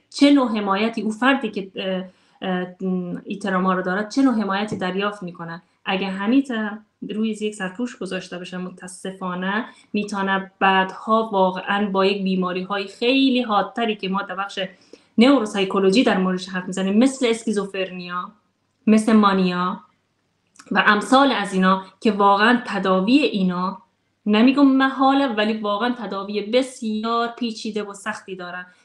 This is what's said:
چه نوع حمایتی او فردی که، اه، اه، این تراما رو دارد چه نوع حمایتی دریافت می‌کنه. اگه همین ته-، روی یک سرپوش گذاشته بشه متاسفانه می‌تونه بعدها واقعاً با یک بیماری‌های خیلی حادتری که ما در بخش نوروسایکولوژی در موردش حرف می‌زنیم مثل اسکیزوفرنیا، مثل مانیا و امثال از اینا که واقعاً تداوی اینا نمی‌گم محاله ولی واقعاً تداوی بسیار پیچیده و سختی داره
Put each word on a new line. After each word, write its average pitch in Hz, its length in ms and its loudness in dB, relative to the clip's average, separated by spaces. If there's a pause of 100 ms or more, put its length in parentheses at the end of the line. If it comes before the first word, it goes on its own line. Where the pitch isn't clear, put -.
(100)
چه 285 220 6
نوع 262 160 4 (100)
حمایتی 202 440 0
او 214 80 -2
فردی 247 400 0
که، 190 260 -8
اه، 190 280 -4 (380)
اه، 180 240 -2 (580)
این 196 180 -8
تراما 185 320 0
رو 185 80 -2
دارد 196 280 -2
چه 277 120 0
نوع 262 120 4
حمایتی 208 420 -2
دریافت 190 460 -4
می‌کنه. 170 400 -12 (220)
اگه 196 220 -2
همین 202 360 0
ته-، 214 360 -6 (360)
روی 220 160 -2
یک 208 240 -6
سرپوش 196 420 -8
گذاشته 185 420 -8
بشه 180 200 -12
متاسفانه 185 1080 -6 (280)
می‌تونه 196 580 -2 (100)
بعدها 190 720 2
واقعاً 190 580 0
با 190 160 2
یک 196 160 0
بیماری‌های 185 640 -2
خیلی 247 560 2
حادتری 214 540 -2
که 190 120 -6
ما 196 140 -2
در 190 120 -10
بخش 196 260 -8 (580)
نوروسایکولوژی 214 840 4
در 208 140 2
موردش 185 300 -2
حرف 185 180 -8
می‌زنیم 190 320 -2
مثل 262 300 2
اسکیزوفرنیا، 190 1040 -6 (540)
مثل 214 260 4
مانیا 190 680 2 (880)
و 190 160 2
امثال 247 460 4
از 202 200 -4
اینا 190 300 2 (180)
که 220 120 2
واقعاً 208 540 4
تداوی 196 520 2
اینا 185 640 -2 (440)
نمی‌گم 254 400 6
محاله 269 600 4
ولی 214 260 0
واقعاً 214 460 -2
تداوی 202 440 -6
بسیار 233 880 -2
پیچیده 220 540 -8
و 196 120 -12
سختی 196 420 -12
داره 180 300 -12 (180)